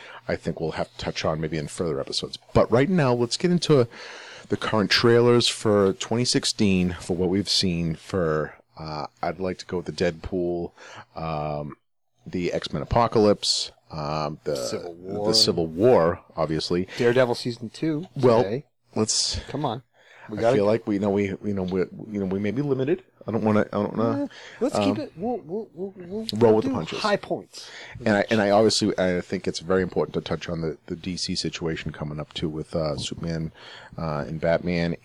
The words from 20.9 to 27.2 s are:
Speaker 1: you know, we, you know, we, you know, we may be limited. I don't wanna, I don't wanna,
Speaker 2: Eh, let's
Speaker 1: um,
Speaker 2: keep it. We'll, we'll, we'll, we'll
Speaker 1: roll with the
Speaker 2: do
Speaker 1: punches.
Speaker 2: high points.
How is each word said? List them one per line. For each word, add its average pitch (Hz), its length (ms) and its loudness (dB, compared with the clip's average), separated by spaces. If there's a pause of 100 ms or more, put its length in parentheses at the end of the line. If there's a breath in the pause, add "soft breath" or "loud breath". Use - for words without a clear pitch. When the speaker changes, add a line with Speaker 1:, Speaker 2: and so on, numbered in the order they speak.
Speaker 1:
you 95 60 0
know, 104 100 2
we, 101 120 4 (200)
you 104 100 -2
know, 95 100 -2
we, 92 180 -2
you 101 380 -6
know, 98 60 0
we 95 140 -2
may 104 120 -2
be 123 120 -2
limited. 139 400 -2 (240)
I 107 40 -6
don't 107 120 -2
wanna, 104 180 4
I - 160 -2
don't 104 180 -2
wanna, 277 280 0
Speaker 2:
Eh, 269 40 -4 (320 loud breath)
let's - 160 -2
Speaker 1:
um, 104 80 2
Speaker 2:
keep 208 200 2
it. - 120 -12
We'll, 220 300 -6
we'll, 196 280 -8
we'll, 190 240 -10
we'll 196 380 -10
Speaker 1:
roll 214 200 8
with 220 100 2
the 269 60 0
Speaker 2:
do 254 40 -2
Speaker 1:
punches. 160 240 -4
Speaker 2:
high 208 160 2
points. - 540 -8 (340 loud breath)